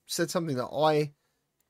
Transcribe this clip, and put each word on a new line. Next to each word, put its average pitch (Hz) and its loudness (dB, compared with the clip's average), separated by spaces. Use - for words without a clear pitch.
said 170 -4
something 165 -4
that 123 -4
I 151 2